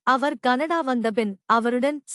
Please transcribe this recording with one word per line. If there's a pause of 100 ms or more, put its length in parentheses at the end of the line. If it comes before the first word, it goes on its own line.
அவர்
கனடா
வந்தபின்
அவருடன் (140)